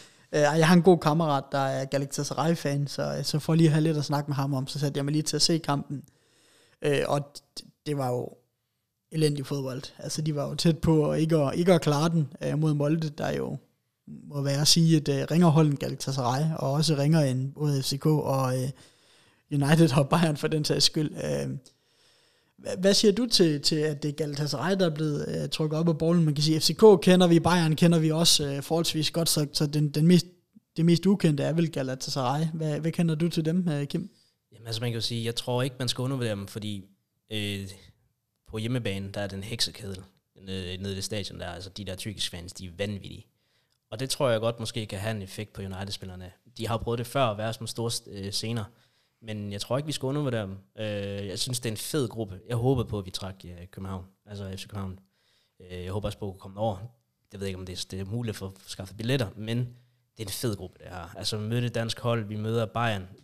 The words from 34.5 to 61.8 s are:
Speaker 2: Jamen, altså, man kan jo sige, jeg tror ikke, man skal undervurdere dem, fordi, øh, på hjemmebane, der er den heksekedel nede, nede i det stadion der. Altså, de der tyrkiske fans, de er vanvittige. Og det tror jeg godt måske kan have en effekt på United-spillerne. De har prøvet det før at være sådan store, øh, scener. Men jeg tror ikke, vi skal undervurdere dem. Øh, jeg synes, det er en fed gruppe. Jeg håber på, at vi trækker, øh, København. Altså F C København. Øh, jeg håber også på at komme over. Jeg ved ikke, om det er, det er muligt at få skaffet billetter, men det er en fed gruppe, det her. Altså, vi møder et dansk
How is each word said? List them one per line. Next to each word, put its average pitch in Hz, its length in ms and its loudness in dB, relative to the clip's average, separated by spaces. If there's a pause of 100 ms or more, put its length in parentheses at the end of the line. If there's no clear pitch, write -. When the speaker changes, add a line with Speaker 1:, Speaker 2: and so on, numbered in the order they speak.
Speaker 2:
Jamen, 113 140 -20
altså, 113 140 -6
man 120 100 -2
kan 117 60 -4
jo 113 40 -4
sige, 113 240 -4
jeg 117 100 -4
tror 123 280 -2
ikke, 127 160 -4
man 127 100 -4
skal 120 140 -2
undervurdere 123 340 -2
dem, 98 100 -8
fordi, 104 380 -10 (480)
øh, 101 360 -6 (800)
på 110 120 -10
hjemmebane, 107 520 -4
der 104 100 -8
er 101 60 -6
den 95 160 -8
heksekedel 101 600 -8 (400)
nede, 95 340 -10
nede 98 160 -8
i 95 40 -6
det 95 80 -8
stadion 95 360 -8
der. 87 60 -10
Altså, 87 240 -12
de 104 140 -14
der 92 100 -10
tyrkiske 92 420 -8
fans, 85 160 -14
de 95 140 -14
er 87 120 -14
vanvittige. 98 480 -8 (640)
Og 113 100 -10
det 135 100 -6
tror 139 180 0
jeg 113 120 2
godt 113 200 -2
måske 110 260 -6
kan 101 120 -10
have 110 180 -4
en 101 60 -8
effekt 101 300 -12
på 101 100 -12
United-spillerne. 95 680 -10 (280)
De 113 100 -6
har 117 80 -2
prøvet 117 220 -2
det 120 80 -6
før 139 180 0
at 104 140 -2
være 110 140 -4
sådan 110 140 -10
store, 117 240 -4 (160)
øh, 98 260 -10
scener. 113 320 -4 (580)
Men 104 300 -8
jeg 101 80 -8
tror - 160 -4
ikke, 151 100 -4
vi 151 60 -6
skal 131 140 -6
undervurdere 131 360 -2
dem. 98 140 -8 (220)
Øh, 101 480 -6
jeg 95 120 -8
synes, 123 220 -4
det 120 80 -4
er 110 40 -4
en 107 40 -8
fed 135 320 -2
gruppe. 98 400 -8
Jeg 120 80 -4
håber 123 280 0
på, 104 140 -6
at 95 80 -8
vi 98 40 -14
trækker, 95 400 -12 (100)
øh, 90 60 -16
København. 95 380 -10 (220)
Altså 101 300 -12
F 95 40 -12
C - 20 -12
København. 95 360 -10 (600)
Øh, 90 240 -12
jeg 92 80 -8
håber 101 160 -4
også 98 100 -10
på 101 120 -8
at 95 80 -14
komme 98 220 -12
over. 107 160 0 (560)
Jeg 98 80 -12
ved 98 60 -4
ikke, 95 120 -6
om 92 80 -12
det 92 60 -10
er, - 180 -8
det 95 100 -8
er 98 40 -6
muligt 110 280 -6
at - 40 -8
få 95 160 -10 (140)
skaffet 95 300 -14
billetter, 117 400 -2
men 110 220 -4
det - 640 -10
er - 0 -
en 98 60 -10
fed 104 280 -4
gruppe, 92 220 -14
det - 80 -20
her. 90 300 -14
Altså, 104 200 -6
vi 107 120 -6
møder 120 180 -2
et 117 80 -6
dansk 113 260 -4